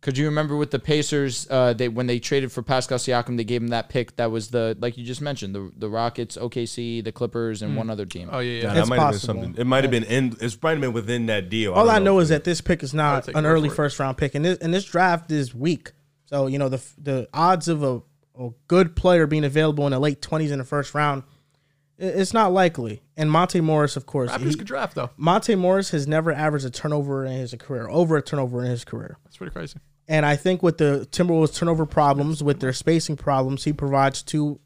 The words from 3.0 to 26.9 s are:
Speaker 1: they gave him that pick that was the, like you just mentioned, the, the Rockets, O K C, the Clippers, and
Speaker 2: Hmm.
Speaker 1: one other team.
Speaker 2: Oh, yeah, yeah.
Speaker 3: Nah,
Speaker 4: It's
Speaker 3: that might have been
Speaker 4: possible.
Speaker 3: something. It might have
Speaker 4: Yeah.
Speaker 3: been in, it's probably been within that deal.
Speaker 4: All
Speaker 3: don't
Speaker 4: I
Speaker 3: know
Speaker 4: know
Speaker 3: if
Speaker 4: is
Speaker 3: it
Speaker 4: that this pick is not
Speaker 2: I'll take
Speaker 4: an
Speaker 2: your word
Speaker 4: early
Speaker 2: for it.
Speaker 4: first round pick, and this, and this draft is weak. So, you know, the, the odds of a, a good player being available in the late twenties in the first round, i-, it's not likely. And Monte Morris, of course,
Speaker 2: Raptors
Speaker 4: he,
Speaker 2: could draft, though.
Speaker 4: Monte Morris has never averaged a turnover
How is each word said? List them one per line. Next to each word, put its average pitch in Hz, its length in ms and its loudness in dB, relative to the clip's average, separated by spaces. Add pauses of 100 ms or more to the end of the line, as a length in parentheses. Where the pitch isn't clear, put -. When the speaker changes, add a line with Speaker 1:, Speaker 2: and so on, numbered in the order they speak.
Speaker 1:
they 117 80 -2
gave 117 160 -2
him 117 80 -4
that 117 220 -4
pick 123 260 -4
that 117 140 0
was 110 180 -6
the, 113 320 0
like 120 160 -4
you 120 80 -14
just 123 160 -10
mentioned, 131 340 -6
the, 98 220 -8
the 104 140 -6
Rockets, 117 480 -4
O 120 100 -6
K 120 160 -4
C, 117 380 -6
the 107 100 -8
Clippers, 113 480 -4
and 107 120 -4
Speaker 2:
Hmm. 107 40 -2
Speaker 1:
one 110 140 -4
other 101 160 -6
team. 90 260 -12
Speaker 2:
Oh, 131 60 -6
yeah, 120 240 -4
yeah. - 0 -
Speaker 3:
Nah, 113 80 -2
Speaker 4:
It's 104 100 4
Speaker 3:
that - 80 2
might 127 100 2
have 147 120 4
been - 80 0
Speaker 4:
possible. 113 240 -4
Speaker 3:
something. 117 180 -8
It 123 60 0
might 131 180 4
have 123 80 2
Speaker 4:
Yeah. 117 80 2
Speaker 3:
been 107 80 -6
in, 123 320 0
it's 113 160 -4
probably 160 240 0
been 127 140 -2
within 117 320 -2
that 101 240 -2
deal. 107 240 0
Speaker 4:
All 208 100 6
Speaker 3:
don't 226 100 6
Speaker 4:
I 214 40 6
Speaker 3:
know 196 60 2 (100)
Speaker 4:
know 190 60 6
Speaker 3:
if 170 40 6
Speaker 4:
is 151 60 0
Speaker 3:
it 160 60 6
Speaker 4:
that - 80 -4
this 175 180 -2
pick - 200 0
is 135 120 -8
not 147 220 2
Speaker 2:
I'll 131 40 0
take - 160 -6
Speaker 4:
an 156 80 2
Speaker 2:
your 156 80 4
word 160 60 6
Speaker 4:
early 151 100 2
Speaker 2:
for - 60 -4
it. - 20 -4
Speaker 4:
first 147 240 -2
round 135 160 -2
pick, 143 180 -2
and 143 80 -2
this, 180 180 2
and 165 120 -2
this 190 140 0
draft 175 440 0
is 135 240 -2
weak. 143 380 -4 (320)
So, 139 220 -2
you 135 120 -2
know, 135 120 0
the, 131 100 -4 (160)
the 135 380 -4
odds 165 340 2
of 156 140 0
a, 127 180 -2 (380)
a 123 120 -8 (180)
good 175 280 4
player 175 300 6
being 151 180 2
available 147 420 2
in 143 40 2
the 131 100 0
late 143 220 0
twenties 156 280 -2
in 143 100 -4
the 127 40 -8
first 143 300 -4
round, 147 300 0 (760)
i-, 180 40 -6
it's 185 280 0
not 214 220 4
likely. 151 480 2 (160)
And 156 120 2
Monte 175 300 4
Morris, 156 360 2
of 131 100 -8
course, 123 240 -2
Speaker 2:
Raptors 127 180 -2
Speaker 4:
he, 151 60 2
Speaker 2:
could 202 120 -8
draft, 247 280 -6
though. 127 240 -6
Speaker 4:
Monte 190 380 2
Morris 185 340 2
has 143 180 -2
never 160 240 0
averaged 147 320 -2
a 127 60 -6
turnover 139 560 -4